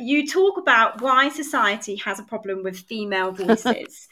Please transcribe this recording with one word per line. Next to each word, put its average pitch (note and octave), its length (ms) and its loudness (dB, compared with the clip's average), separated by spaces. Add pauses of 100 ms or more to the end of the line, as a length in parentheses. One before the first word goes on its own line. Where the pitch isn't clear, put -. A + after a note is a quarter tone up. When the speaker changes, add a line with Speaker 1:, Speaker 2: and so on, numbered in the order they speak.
Speaker 1:
you C#4+ 260 0
talk F#4+ 300 2
about A#3+ 460 2
why C4+ 260 4
society A3 680 -2
has D4 220 -6
a A3 40 -12
problem G3 420 -8
with F#3 160 -6
female G3+ 520 -4
Speaker 2:
<laughs> - 0 -
Speaker 1:
voices A3 800 0